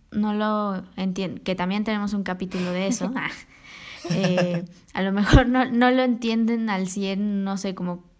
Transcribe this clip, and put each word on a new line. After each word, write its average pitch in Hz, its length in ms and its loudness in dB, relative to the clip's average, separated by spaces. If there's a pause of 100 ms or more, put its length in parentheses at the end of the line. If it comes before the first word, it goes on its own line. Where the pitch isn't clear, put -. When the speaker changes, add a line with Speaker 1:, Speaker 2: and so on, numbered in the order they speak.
(100)
Speaker 1:
no 208 240 0
lo 208 480 -2 (140)
entien-, 185 460 -4
que 185 120 -2
también 185 300 0
tenemos 208 280 -2
un 202 100 -2
capítulo 180 500 -4
de 185 160 0
eso, 226 240 -2
Speaker 2:
<laughs> 262 40 -6
Speaker 1:
ah, - 140 -4 (800)
eh, 180 560 2 (260)
a - 80 -4
lo 190 120 0
mejor 208 360 6
no, 254 160 4
no 247 260 4
lo 254 120 4
entienden 226 680 0
al 190 200 0
cien, 196 560 -2
no 196 120 -2
sé, 190 180 -4
como 180 300 -6 (160)